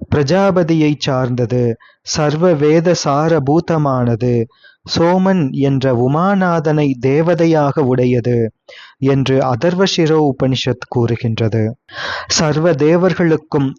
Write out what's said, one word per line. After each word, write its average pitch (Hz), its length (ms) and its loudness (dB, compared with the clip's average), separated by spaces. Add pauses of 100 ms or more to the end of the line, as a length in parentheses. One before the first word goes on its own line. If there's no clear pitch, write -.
பிரஜாபதியை 160 880 2
சார்ந்தது, 123 640 -2 (440)
சர்வ 160 460 0
வேத 160 420 2
சாரபூதமானது, 143 1400 0 (520)
சோமன் 185 560 0 (180)
என்ற 135 240 0 (120)
உமாநாதனை 160 880 0 (140)
தேவதையாக 156 840 0
உடையது 123 540 0 (600)
என்று 135 400 0
அதர்வசிரோ 160 840 0
உபனிஷத் 131 680 -2
கூறுகின்றது. 113 720 -2 (640)
சர்வ 156 480 0
தேவர்களுக்கும் 156 920 0 (100)